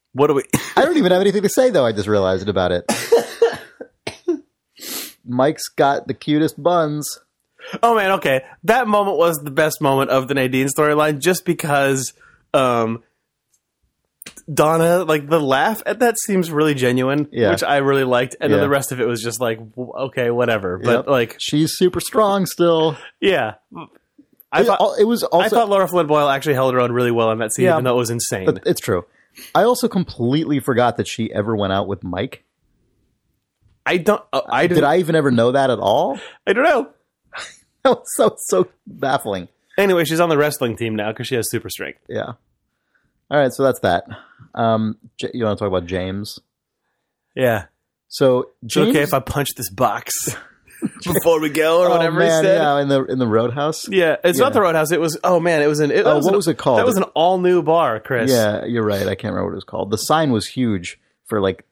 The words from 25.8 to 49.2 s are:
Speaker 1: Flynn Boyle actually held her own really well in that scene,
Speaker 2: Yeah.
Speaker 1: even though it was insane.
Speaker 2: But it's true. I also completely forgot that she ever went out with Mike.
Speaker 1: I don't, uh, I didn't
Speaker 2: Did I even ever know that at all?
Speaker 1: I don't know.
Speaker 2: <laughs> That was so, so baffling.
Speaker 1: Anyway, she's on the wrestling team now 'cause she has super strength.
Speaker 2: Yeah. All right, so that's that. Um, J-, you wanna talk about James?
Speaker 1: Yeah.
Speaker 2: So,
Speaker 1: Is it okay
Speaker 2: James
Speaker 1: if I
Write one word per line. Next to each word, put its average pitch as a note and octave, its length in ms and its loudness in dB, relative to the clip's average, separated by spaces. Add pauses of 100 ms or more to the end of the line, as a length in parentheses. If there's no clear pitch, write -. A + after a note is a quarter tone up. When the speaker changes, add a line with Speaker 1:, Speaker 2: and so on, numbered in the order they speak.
Speaker 1:
Flynn E3+ 180 0
Boyle D3 240 2
actually C#3 240 0
held C3 180 2
her B2+ 80 2
own A#2+ 120 0
really B2 180 0
well A#2 220 2
in A2 80 -4
that A2 120 -4
scene, - 140 0
Speaker 2:
Yeah. F3 80 4
Speaker 1:
even D#3 100 0
though B2+ 120 2
it - 20 2
was A#2 120 -2
insane. A#2 360 -6
Speaker 2:
But D#3 200 -2
it's E3+ 140 0
true. F#2 240 -2 (500)
I F3 100 4
also A#3+ 240 0
completely D3 720 -2
forgot A#2+ 360 0
that G#2 100 -2
she - 260 -6
ever G#2 220 -2
went G2+ 200 -2
out G2 120 -2
with F#2+ 160 -8
Mike. F#2 420 -8 (1400)
Speaker 1:
I E3 140 0
don't, G3 240 0 (100)
uh, C3 180 -2
I C3 120 2
didn't E3+ 140 2
Speaker 2:
Did D3 80 4
I D3+ 140 2
even E3+ 160 0
ever D3 160 2
know A#2+ 220 4
that C3+ 180 2
at A2+ 80 0
all? C#3+ 400 0 (280)
Speaker 1:
I G3 80 4
don't B3 100 2
know. C#4+ 240 2 (460)
Speaker 2:
<laughs> - 80 -14 (420)
That C4 60 4
was A#3+ 120 0 (140)
so, A3 220 2
so F#3 300 0 (200)
baffling. A#2 580 -4 (320)
Speaker 1:
Anyway, F#3+ 260 2
she's D#3+ 140 -2
on F3 100 2
the D#3 80 2
wrestling C#3 400 0
team A2 200 -4
now G#2+ 160 -4
'cause A#2+ 160 -10
she B2+ 80 -4
has A2+ 120 -2
super G#2 220 -6
strength. - 380 -12
Speaker 2:
Yeah. G#2 240 -8 (1000)
All C#3+ 80 0
right, C3 140 2
so - 100 -4
that's C3 180 2
that. F2 220 0 (500)
Um, A2+ 460 -2 (180)
J-, - 160 -8
you A#2+ 120 -4
wanna G#2 120 0
talk G#2 120 -2
about F2+ 180 -2
James? F#2+ 540 -8 (960)
Speaker 1:
Yeah. A#2 300 0 (420)
Speaker 2:
So, C3 420 0 (180)
Speaker 1:
Is - 80 -6
it D3+ 40 4
okay A3+ 140 2
Speaker 2:
James D3 140 0
Speaker 1:
if C#3+ 60 -2
I C3+ 60 0